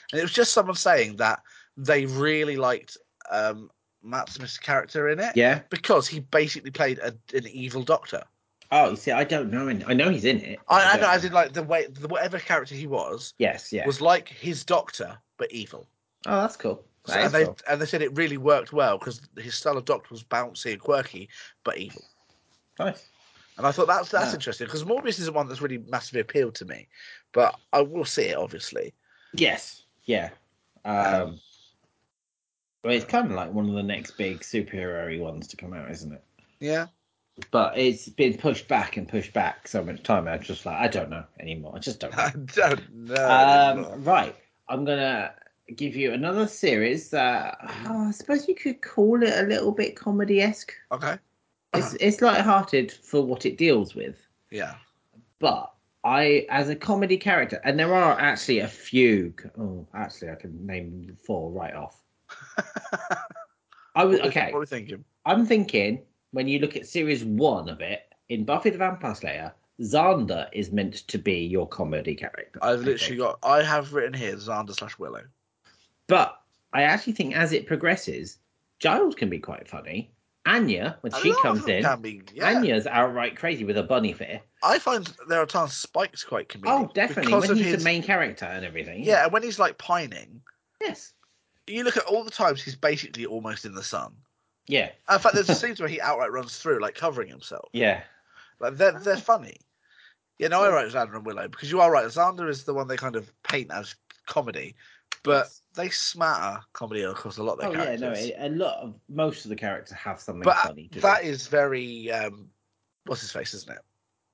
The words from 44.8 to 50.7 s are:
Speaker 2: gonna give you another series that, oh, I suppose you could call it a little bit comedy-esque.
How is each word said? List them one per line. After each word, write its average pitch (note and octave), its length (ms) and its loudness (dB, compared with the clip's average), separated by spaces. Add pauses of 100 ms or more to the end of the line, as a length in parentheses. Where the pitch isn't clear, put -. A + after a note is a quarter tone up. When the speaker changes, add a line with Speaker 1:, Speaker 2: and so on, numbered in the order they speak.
Speaker 2:
gonna C3+ 500 -2 (400)
give B2 220 -6
you C3+ 160 0
another F3+ 340 0
series C#3 640 0
that, B2 480 0 (280)
oh, A3 220 -2
I - 40 0
suppose C#4+ 360 -2
you F#4+ 60 2
could C4+ 280 -6
call A3+ 400 4
it A3 140 4
a F#3 100 2
little G3+ 260 0
bit - 240 -4
comedy-esque. G3+ 760 2 (200)